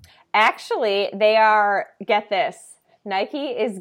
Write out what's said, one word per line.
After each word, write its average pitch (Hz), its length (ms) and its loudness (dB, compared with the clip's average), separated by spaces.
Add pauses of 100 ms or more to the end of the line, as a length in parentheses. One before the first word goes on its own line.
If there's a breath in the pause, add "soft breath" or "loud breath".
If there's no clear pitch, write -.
(340 soft breath)
Actually, 214 800 0
they 214 220 4
are, 214 500 2 (180)
get 214 240 0
this, 180 280 -2 (500 soft breath)
Nike 214 400 -4
is 214 340 -4